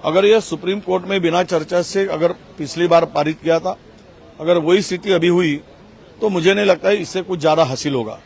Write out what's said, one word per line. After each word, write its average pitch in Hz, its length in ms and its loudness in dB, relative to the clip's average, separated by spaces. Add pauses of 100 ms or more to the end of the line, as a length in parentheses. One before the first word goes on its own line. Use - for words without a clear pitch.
अगर 180 200 0
यह 214 160 4
सुप्रीम 185 400 -6
कोर्ट 180 240 -4
में 190 180 -2
बिना 170 200 2
चर्चा 170 400 -2
से 196 240 -2
अगर 170 260 -2
पिछली 165 540 -6
बार 170 180 4
पारित 151 380 -4
किया 165 160 0
था, 185 200 -6 (600)
अगर 170 180 2
वही 170 240 4
स्थिति 185 300 -4
अभी 170 160 2
हुई 170 280 2 (640)
तो 214 80 0
मुझे 185 260 2
नहीं 208 100 0
लगता 190 240 2
है 208 80 2
इससे 185 260 -6
कुछ 175 180 -6
ज्यादा 156 240 4
हासिल 139 300 -4
होगा। 110 320 -6